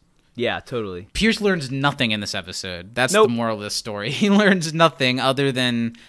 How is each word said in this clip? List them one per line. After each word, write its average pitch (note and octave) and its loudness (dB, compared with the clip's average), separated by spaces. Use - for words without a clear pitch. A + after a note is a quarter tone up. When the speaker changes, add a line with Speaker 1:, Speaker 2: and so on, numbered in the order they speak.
Speaker 1:
Yeah, A2 -4
totally. G2+ -8
Speaker 2:
Pierce A3 0
learns F3+ 2
nothing C3+ 0
in G#2+ -2
this G2 -6
episode. F2+ -10
That's B2 0
Speaker 1:
Nope. G#3 6
Speaker 2:
the B2 -2
moral A2+ -2
of G2+ -10
this G#2 -6
story. G#2 -6
<laughs> - -
He C#3 0
learns F#3+ 4
nothing C#3+ 2
other C3+ 2
than A#2+ -2